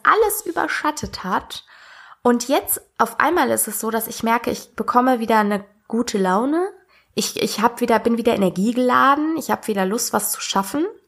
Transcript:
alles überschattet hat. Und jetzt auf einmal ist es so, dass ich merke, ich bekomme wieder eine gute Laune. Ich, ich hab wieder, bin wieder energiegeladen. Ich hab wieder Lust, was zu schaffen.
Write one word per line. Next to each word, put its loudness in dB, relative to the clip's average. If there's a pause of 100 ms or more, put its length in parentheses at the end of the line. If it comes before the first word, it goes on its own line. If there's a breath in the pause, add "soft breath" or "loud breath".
alles 2
überschattet -4
hat. -6 (580 loud breath)
Und 2
jetzt -2 (180)
auf 0
einmal 2
ist 0
es -8
so, -4
dass -4
ich -8
merke, 0
ich -10
bekomme 2
wieder 2
eine 0 (220)
gute -2
Laune. 2 (480 soft breath)
Ich, -4
ich -2
hab 0
wieder, 4
bin 2
wieder 2
energiegeladen. 2
Ich -4
hab -2
wieder 0
Lust, -4
was -2
zu -6
schaffen. -2 (240)